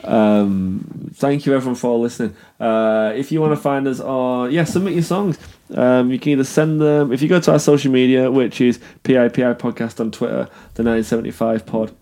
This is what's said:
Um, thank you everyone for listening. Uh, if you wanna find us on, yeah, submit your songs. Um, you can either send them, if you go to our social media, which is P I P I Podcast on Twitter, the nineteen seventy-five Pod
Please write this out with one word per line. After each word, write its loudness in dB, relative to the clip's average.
Um, 0
thank -2
you 2
everyone -2
for 0
listening. -4
Uh, 0
if -6
you 0
wanna 2
find -2
us -4
on, -2
yeah, 2
submit -2
your 0
songs. -2
Um, 2
you -2
can -2
either 2
send 0
them, 2
if -2
you 0
go 4
to 2
our 4
social 2
media, 4
which 0
is 2
P 4
I 4
P -2
I 2
Podcast -6
on -2
Twitter, -4
the -4
nineteen 2
seventy-five -2
Pod -4